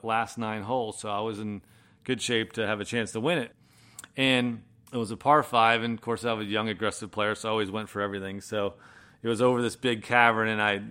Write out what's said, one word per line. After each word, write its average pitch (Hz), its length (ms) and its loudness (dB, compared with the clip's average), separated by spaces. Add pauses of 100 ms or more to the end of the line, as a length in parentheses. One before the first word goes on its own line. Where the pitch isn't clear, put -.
last 113 340 -2
nine 107 260 -4
holes, 113 360 -4
so 110 100 -8
I 101 120 -2
was 110 180 -6
in 104 220 -8 (420)
good 127 180 -4
shape 110 320 0
to 110 140 -2
have 104 140 -2
a 101 40 -8
chance 113 280 -4
to 113 80 -4
win 160 160 0
it. 120 180 -6 (600)
And 123 460 2 (280)
it 127 60 -6
was 113 140 -2
a 110 60 -8
par 143 260 6
five, 113 400 4
and 117 140 -2
of - 40 -12
course 117 240 -4
I 117 80 0
was 107 140 -4
a - 20 -6
young, 107 180 0
aggressive 104 440 -4
player, 107 240 0
so - 120 -8
I 110 40 0
always 107 200 0
went 107 180 -6
for 101 120 -4
everything. 98 400 -6
So 101 320 -2 (480)
it 113 80 -2
was 113 120 2
over 127 200 4
this 117 160 -2
big 117 260 -2
cavern, 117 460 4
and 107 120 0
I 101 300 0